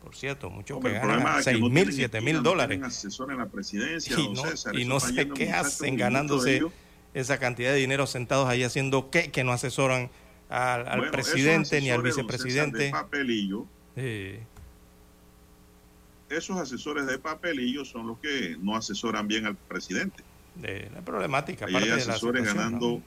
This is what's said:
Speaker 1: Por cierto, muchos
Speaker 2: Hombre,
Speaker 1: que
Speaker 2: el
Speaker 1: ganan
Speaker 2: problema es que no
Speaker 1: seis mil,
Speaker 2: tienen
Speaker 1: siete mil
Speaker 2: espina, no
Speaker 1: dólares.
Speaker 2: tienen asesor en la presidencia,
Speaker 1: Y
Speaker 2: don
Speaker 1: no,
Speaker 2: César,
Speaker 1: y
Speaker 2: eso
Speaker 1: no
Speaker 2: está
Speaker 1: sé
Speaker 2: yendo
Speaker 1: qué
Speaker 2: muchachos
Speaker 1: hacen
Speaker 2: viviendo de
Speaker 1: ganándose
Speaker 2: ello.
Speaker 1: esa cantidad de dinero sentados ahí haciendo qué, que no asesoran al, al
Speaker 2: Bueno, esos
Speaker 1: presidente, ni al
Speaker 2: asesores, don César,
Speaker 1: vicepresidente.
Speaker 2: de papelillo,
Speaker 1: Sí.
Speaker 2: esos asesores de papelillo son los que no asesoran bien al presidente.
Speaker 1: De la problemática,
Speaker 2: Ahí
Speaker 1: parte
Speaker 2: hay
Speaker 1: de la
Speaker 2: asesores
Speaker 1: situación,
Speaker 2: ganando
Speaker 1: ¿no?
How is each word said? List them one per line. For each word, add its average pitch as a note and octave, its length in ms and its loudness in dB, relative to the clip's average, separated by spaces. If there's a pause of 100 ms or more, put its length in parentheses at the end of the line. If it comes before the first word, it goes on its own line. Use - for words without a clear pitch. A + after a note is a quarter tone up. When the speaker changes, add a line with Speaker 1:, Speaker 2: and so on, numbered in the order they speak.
Speaker 1:
Por - 120 -20
cierto, C3+ 340 -8
muchos G#2 280 -10
Speaker 2:
Hombre, - 160 0
Speaker 1:
que G2+ 40 -2
Speaker 2:
el - 60 -2
Speaker 1:
ganan G#2 140 4
Speaker 2:
problema C#3+ 220 2
es C3+ 60 2
que C3+ 60 4
no A#2 80 6
Speaker 1:
seis - 20 4
mil, A#2+ 120 4 (100)
Speaker 2:
tienen G3 100 2
Speaker 1:
siete C3 280 0
mil A#2+ 80 0
Speaker 2:
espina, D#3+ 140 2
no D#3 60 6
Speaker 1:
dólares. D3 280 4
Speaker 2:
tienen C3+ 120 -4
asesor B2 420 -8
en C3 60 -6
la A#2 80 -4
presidencia, G#2 720 -4
Speaker 1:
Y D3+ 60 2
Speaker 2:
don - 80 -4
Speaker 1:
no, C3 80 -4
Speaker 2:
César, C#3+ 340 -4
Speaker 1:
y C3 60 0
Speaker 2:
eso B2 80 0
Speaker 1:
no C3+ 80 2
Speaker 2:
está C3 120 2
Speaker 1:
sé B2 60 0
Speaker 2:
yendo C#3+ 200 0
Speaker 1:
qué D3+ 100 0
Speaker 2:
muchachos F3 220 2
Speaker 1:
hacen C#3+ 180 -4
Speaker 2:
viviendo B2+ 120 0
de B2 60 2
Speaker 1:
ganándose C3+ 540 4
Speaker 2:
ello. E3 140 2 (420)
Speaker 1:
esa C3 260 0
cantidad B2 320 0
de C#3+ 60 6
dinero C3+ 300 2
sentados C3 420 2
ahí B2 140 4
haciendo C3+ 480 0
qué, E3+ 200 2
que C3+ 120 0
no B2 80 2
asesoran B2+ 580 0 (400)
al, B2 380 0
al - 140 0
Speaker 2:
Bueno, - 20 0
esos D3+ 80 -2
Speaker 1:
presidente, D3 680 4
ni C3 100 2
al A#2+ 80 4
Speaker 2:
asesores, B2 160 0
don C3 100 -2
César, A#2 140 -4
Speaker 1:
vicepresidente. B2+ 460 0
Speaker 2:
de C#3 40 0
papelillo, B2+ 760 -2 (300)
Speaker 1:
Sí. G#2+ 440 -6 (2000)
Speaker 2:
esos F#3 220 -4
asesores D3 480 -4
de C#3 140 -2
papelillo C#3+ 680 -4
son A2+ 220 -10
los A2+ 100 -8
que A#2 420 -4
no G#2 160 -2
asesoran G#2+ 520 -2
bien G#2+ 180 0
al G#2 100 -2
presidente. - 680 -6 (320)
Speaker 1:
De G#2 400 -8
la F#3 60 -12
problemática, D3 680 -2
Speaker 2:
Ahí F2+ 60 -2
Speaker 1:
parte G#2+ 180 2
Speaker 2:
hay C3+ 80 4
Speaker 1:
de B2 80 0
la A#2 60 0
Speaker 2:
asesores A#2+ 280 0
Speaker 1:
situación, G#2+ 300 0
Speaker 2:
ganando A#2 260 2
Speaker 1:
¿no? - 100 -10